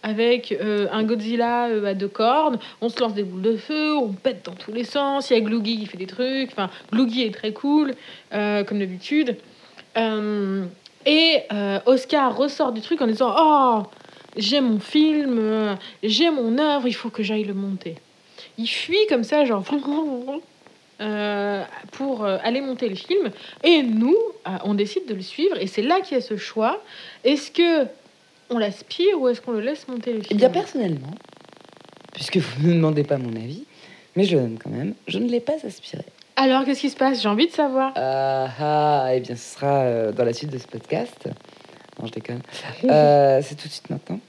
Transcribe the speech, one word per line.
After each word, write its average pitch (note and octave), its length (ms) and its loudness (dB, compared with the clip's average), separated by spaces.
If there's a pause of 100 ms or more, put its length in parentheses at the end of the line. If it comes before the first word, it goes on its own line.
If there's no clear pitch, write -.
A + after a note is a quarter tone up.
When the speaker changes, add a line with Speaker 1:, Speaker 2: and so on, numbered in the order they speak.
Speaker 1:
avec, A3+ 520 0
euh, G#3 400 0
un A3 100 0
Godzilla, A#3 640 0
euh, G#3+ 180 -2
à G3 80 -2
deux G3 140 -4
cornes. B3 520 2 (200)
On A3+ 80 -2
se A#3 140 -4
lance A3 120 0
des G#3 100 -4
boules F#3 180 -8
de A3 160 2
feu, D4+ 400 -2
on A3+ 160 -2
pète C4 320 -4
dans B3+ 80 -12
tous - 180 -14
les A3+ 140 -6
sens. C#4 440 -2
Il B3+ 40 4
y A#3 40 4
a A3+ 40 4
Gloogie A3 380 -2
qui G#3 60 -6
fait F#3+ 120 -14
des F#3 100 -10
trucs. B3+ 440 -4
Enfin, F#3+ 180 -4 (240)
Gloogie A#3+ 300 2
est G#3+ 100 -2
très G#3+ 180 -6
cool, C#4+ 420 0 (400)
euh, G#3 300 0
comme G3+ 160 -4
d'habitude. G#3+ 560 0 (640)
Euh, G#3 640 -2 (420)
et, D#4 360 4 (100)
euh, G3+ 340 -2
Oscar B3+ 520 2
ressort C#4+ 340 0
du A3 80 -6
truc D#4 220 -2
en B3 60 2
disant, « A3 300 0
Oh, C4+ 460 6 (540)
j'ai A3+ 240 0
mon A3+ 180 2
film, D4+ 600 2
euh, G#3+ 360 0 (280)
j'ai A3 260 4
mon B3 280 0
œuvre, C#4+ 300 2
il A3 80 -2
faut A#3 140 -8
que A3 120 -6
j'aille G#3+ 220 0
le G3 100 -6
monter. » F#3+ 420 -6 (640)
il A3+ 80 -4
fuit G4 420 0
comme B3 140 2
ça, D4 220 2
genre, G#3 180 0 (1400)
euh, G#3 600 -4 (300)
pour, C4 320 -4
euh, F#3+ 180 0
aller A#3+ 180 -2
monter B3+ 280 -4
le F#3+ 60 -6
film. E4+ 360 -2 (320)
Et D#4 200 6
nous, A#3 320 4 (320)
euh, - 40 -6 (140)
on G#3 80 2
décide G#3 340 0
de A3+ 60 -4
le F#3+ 80 -6
suivre. D4+ 400 -2
Et F#3+ 60 -4
c'est G#3 140 -2
là E4+ 200 2
qu'il D4+ 140 -6
y B3 40 2
a - 20 -2
ce A3 160 -6
choix. A#3 440 -2 (420)
Est-ce C#4 280 0
que E4 360 4 (600)
on A#3+ 80 -2
l'aspire D#4 640 0
ou B3+ 80 2
est-ce A#3+ 120 -2
qu'on B3+ 120 -8
le G#3 80 -2
laisse D4 260 -6
monter B3 260 -6
le A3 60 -4 (100)
Speaker 2:
Eh G#3 40 0
bien, A#3 160 6
Speaker 1:
film ? E4+ 120 2
Speaker 2:
personnellement, E3+ 540 -4 (1000)
puisque - 240 -4
vous C3+ 260 -2
ne E3+ 60 6
me F3 60 6
demandez D#3 280 4
pas C#3+ 140 0
mon B2 180 -6
avis, C3+ 280 -10 (520)
mais F#3 100 2
je F3 100 2
le C3+ 80 4
donne A2+ 180 -4
quand - 100 -10
même, D#3 220 -4 (140)
je F3 120 -6
ne A#3+ 100 0
l'ai A#3+ 100 0
pas B3+ 140 -2 (120)
aspiré. - 380 -12 (320)
Speaker 1:
Alors, C4 300 4
qu'est-ce C4+ 160 -2
qui C#4+ 80 0
se - 80 -8
passe ? C4 240 2
J'ai G#3 80 0
envie A#3 180 4
de - 60 -4
savoir. C4+ 420 0
Speaker 2:
Ah, C3+ 520 0 (120)
ah, D3+ 540 2
eh C3 60 2
bien, A#2+ 160 -6
ce - 200 -16
sera, C#3 280 2
euh, A#2 280 0
dans A#2+ 140 0
la A#2 80 0
suite D3 160 -8
de C3 80 -8
ce A#2+ 100 -12
podcast. - 600 -6 (720)
Non, A2+ 80 -10
je A2 60 -10
déconne. A#2+ 280 -10 (200)
Speaker 1:
<laughs> E3+ 280 -2
Speaker 2:
Euh, C#3+ 540 6
c'est C#3+ 120 -10
tout D#3 120 -14
de D3 60 -12
suite - 160 -18
maintenant. E3+ 400 -8